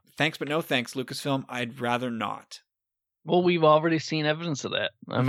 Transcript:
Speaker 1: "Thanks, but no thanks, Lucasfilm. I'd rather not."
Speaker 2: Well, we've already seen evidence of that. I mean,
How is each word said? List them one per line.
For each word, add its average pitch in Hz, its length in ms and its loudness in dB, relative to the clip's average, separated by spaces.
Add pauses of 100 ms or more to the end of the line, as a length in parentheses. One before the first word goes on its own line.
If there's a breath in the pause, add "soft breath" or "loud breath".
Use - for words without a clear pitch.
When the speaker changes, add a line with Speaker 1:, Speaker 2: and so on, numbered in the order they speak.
(180)
Speaker 1:
"Thanks, 156 200 0
but 143 100 -6
no 151 140 0
thanks, 127 320 -2
Lucasfilm. 135 540 -4
I'd 123 320 -8
rather 120 300 -2
not." 107 520 -6 (640)
Speaker 2:
Well, 165 200 2
we've 175 200 2
already 156 360 6
seen 156 260 -2
evidence 156 400 -2
of 98 80 -6
that. 98 180 -2 (180)
I - 120 -4
mean, 127 80 2